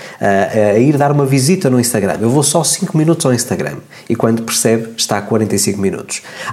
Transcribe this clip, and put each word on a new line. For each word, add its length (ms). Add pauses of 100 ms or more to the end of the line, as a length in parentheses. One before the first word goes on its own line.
(220)
a, 520
a 40
ir 180
dar 160
uma 140
visita 460
no 80
Instagram. 420
"Eu 80
vou 140
só 200
cinco 320
minutos 300
ao 80
Instagram." 440 (300)
E 80
quando 280
percebe, 520
está 220
há 60
quarenta 320
e 20
cinco 240
minutos. 400 (320)